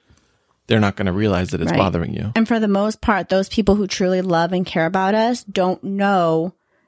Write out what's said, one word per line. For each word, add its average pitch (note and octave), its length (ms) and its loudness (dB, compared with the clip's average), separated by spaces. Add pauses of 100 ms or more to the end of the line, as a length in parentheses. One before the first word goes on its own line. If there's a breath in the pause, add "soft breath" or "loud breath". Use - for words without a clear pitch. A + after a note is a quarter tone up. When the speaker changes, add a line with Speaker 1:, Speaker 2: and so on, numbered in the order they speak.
(680 soft breath)
Speaker 1:
they're A2+ 140 2
not G2+ 160 0
gonna G2 160 0
realize G2 380 0
that F2+ 100 -2
it's D#2+ 100 0
Speaker 2:
Right. F2 60 0
Speaker 1:
bothering F2 360 0
you. F2+ 220 -6
Speaker 2:
And A3+ 100 2
for A3+ 140 0
the A3 80 0
most G3+ 320 0
part, F#3+ 300 0
those F#3+ 180 0
people G3 280 2
who G3+ 120 0
truly F#3 340 0
love F3 300 0
and F#3 140 0
care E3 200 -2
about F#3+ 300 0
us A#3 300 0
don't F#3 360 -2
know F#3 720 0 (340)